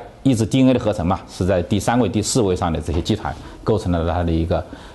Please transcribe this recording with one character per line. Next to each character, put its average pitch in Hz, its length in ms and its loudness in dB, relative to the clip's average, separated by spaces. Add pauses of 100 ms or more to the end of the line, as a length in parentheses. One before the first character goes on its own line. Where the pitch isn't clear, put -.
(220)
抑 135 120 4
制 107 120 2
D 131 160 2
N 131 60 6
A 131 60 6
的 117 40 2
合 104 140 0
成 85 120 -4
嘛， 90 140 0 (100)
是 - 160 -4
在 92 180 4
第 101 180 0
三 120 180 0
位、 110 100 2
第 104 140 0
四 127 200 0
位 92 120 2
上 85 180 0
的 78 80 -2
这 76 120 -4
些 85 80 0
基 104 160 0
团 - 180 -6 (300)
构 110 120 2
成 90 140 -2
了 82 220 0
它 87 100 0
的 85 80 0
一 82 160 0
个 82 180 -2 (300)